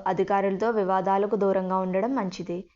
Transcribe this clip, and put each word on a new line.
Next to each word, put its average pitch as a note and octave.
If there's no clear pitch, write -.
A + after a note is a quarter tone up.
అధికారులతో G3
వివాదాలకు G3
దూరంగా F#3+
ఉండడం F#3+
మంచిది. F#3